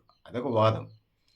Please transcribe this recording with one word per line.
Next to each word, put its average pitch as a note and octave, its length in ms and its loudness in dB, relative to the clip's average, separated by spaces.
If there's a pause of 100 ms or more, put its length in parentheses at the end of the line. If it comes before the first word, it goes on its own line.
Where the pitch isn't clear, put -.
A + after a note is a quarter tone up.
(280)
అదొక B2+ 200 -8
వాదం. A2 420 0 (460)